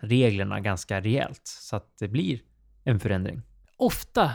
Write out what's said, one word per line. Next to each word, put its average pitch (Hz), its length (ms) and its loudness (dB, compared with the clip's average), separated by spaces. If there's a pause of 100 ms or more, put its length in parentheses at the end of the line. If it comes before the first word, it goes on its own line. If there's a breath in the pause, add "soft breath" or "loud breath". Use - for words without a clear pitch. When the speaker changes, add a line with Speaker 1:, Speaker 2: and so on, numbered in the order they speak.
Speaker 1:
reglerna 101 600 2
ganska 98 400 -2
rejält 117 440 -2
så - 320 -10
att - 220 -12
det 104 100 -4
blir 139 320 -2 (440)
en 113 160 2
förändring. 98 420 -2 (340)
Speaker 2:
Ofta 202 580 0